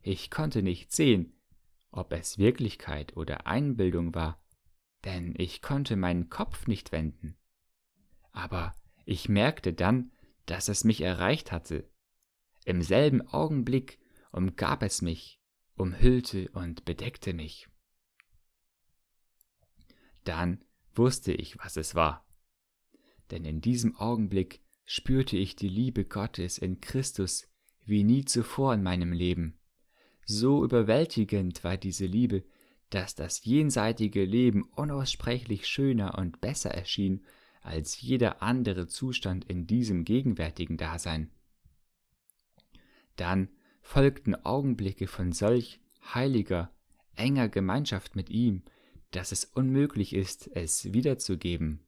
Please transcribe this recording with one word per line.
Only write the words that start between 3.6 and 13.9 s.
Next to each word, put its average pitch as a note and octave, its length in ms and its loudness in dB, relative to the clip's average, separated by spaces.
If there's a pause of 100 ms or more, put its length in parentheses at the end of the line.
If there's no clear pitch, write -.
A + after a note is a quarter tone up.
war, D#2+ 300 -4 (600)
denn F2 320 -6
ich - 240 -6
konnte C#3 340 -2
meinen F2 340 0
Kopf - 380 -6
nicht - 240 -2
wenden. D#2 460 -6 (920)
Aber F2 440 -6 (300)
ich - 240 -4
merkte G#2 440 2
dann, A#2 380 2 (340)
dass F2+ 240 -4
es G2+ 140 -2
mich G#2+ 180 4
erreicht F#2 500 0
hatte. D#2+ 380 -6 (760)
Im F2+ 160 0
selben B2+ 400 6
Augenblick C3+ 800 -2 (320)